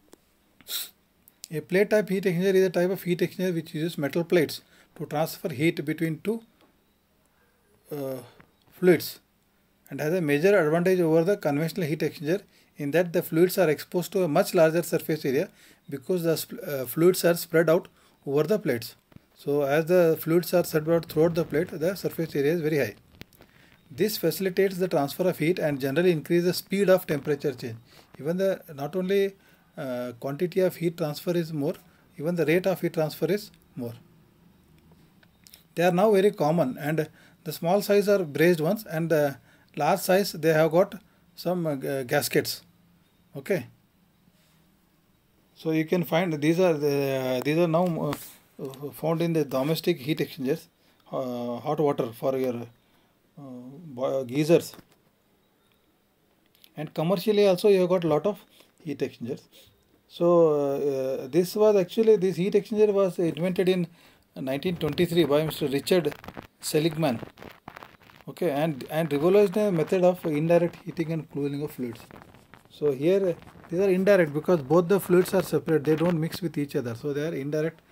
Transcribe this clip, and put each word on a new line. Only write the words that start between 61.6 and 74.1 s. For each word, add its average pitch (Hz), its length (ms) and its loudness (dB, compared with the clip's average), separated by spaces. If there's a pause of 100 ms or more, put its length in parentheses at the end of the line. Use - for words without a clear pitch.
actually, 214 420 4
this 180 200 0
heat 180 160 0
exchanger 208 380 2
was 196 280 0
invented 175 500 0
in 180 180 0 (480)
nineteen 139 420 -4
twenty-three 165 480 2
by 143 200 2
Mister 151 220 -4
Richard 143 480 0 (460)
Seligman. 151 580 0 (1080)
Okay, 165 220 -4
and, 143 400 -2
and 156 220 -2
revolutionized 180 420 4
the 208 180 0
method 175 320 0
of 180 220 2
indirect 165 600 2
heating 160 260 -6
and 160 200 -6
cooling 143 300 -6
of 147 100 -8
fluids. 120 280 -8 (720)
So 147 200 -2
here, 180 380 0
uh, 165 40 0 (360)
these 170 100 -4
are 196 100 2
indirect 185 440 4